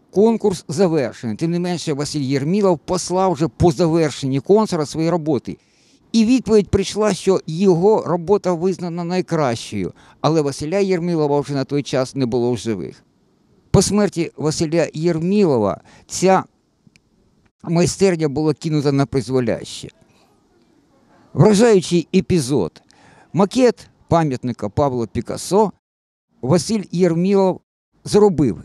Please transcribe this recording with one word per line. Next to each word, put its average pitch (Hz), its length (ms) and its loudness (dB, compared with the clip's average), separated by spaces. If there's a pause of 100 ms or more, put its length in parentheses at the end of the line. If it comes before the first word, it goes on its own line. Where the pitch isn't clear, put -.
(100)
конкурс 208 580 0
завершений. 139 680 -2
Тим 165 140 -4
не 175 80 -2
менше, 175 340 -4
Василь 143 280 -4
Єрмілов 151 580 0
послав 185 540 -2
вже 147 160 -2
по 165 240 2
завершенні 151 680 -2
конкурсу 185 460 2
свої 160 240 -4
роботи. 151 460 -4 (560)
І 226 120 4
відповідь 220 440 2
прийшла, 202 460 -2
що - 320 0
його 180 600 2
робота 180 460 0
визнана 170 520 -4
найкращою, 147 880 -4 (280)
але 156 200 0
Василя 151 380 -4
Єрмілова 170 640 0
вже 143 140 -6
на 135 100 -2
той 143 180 -4
час 131 320 -4
не 135 120 -2
було 120 260 0
в 117 60 -4
живих. 95 460 -8 (640)
По 190 120 4
смерті 190 540 -2
Василя 156 580 -2
Єрмілова 160 880 0 (260)
ця 185 380 0 (1200)
майстерня 170 640 0
була 151 260 -2
кинута 151 380 -2
на 139 140 2
призволяще. 123 840 -4 (1400)
Вражаючий 190 800 4
епізод. 139 680 0 (500)
Макет 208 560 0 (200)
пам'ятника 127 600 -2
Пабло 127 380 -2
Пікассо 170 640 -2 (720)
Василь 175 480 0
Єрмілов 180 720 2 (440)
зробив. 156 600 2